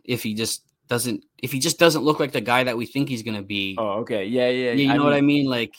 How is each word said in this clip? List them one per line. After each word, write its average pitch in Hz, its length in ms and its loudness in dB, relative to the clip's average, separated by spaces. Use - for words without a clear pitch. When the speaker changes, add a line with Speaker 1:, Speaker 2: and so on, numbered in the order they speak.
Speaker 1:
if 123 180 -4
he 107 140 -6
just 113 300 -6
doesn't, 117 380 -4
if 131 120 -6
he 139 60 -4
just 151 220 -2
doesn't 156 240 4
look 151 160 2
like 143 120 -2
the 131 100 -2
guy 123 220 2
that 120 140 -2
we 117 80 -4
think 139 240 -4
he's 113 140 -6
gonna 107 180 -6
be. 98 380 -6
Speaker 2:
Oh, 107 220 -2
okay. 110 240 -4
Yeah, 123 240 0
yeah, 127 240 0
Speaker 1:
You 135 180 4
Speaker 2:
I 143 60 4
Speaker 1:
know 143 60 2
what 147 100 4
Speaker 2:
mean, 143 40 4
Speaker 1:
I 139 40 2
mean? 143 260 4
Like, 120 320 -2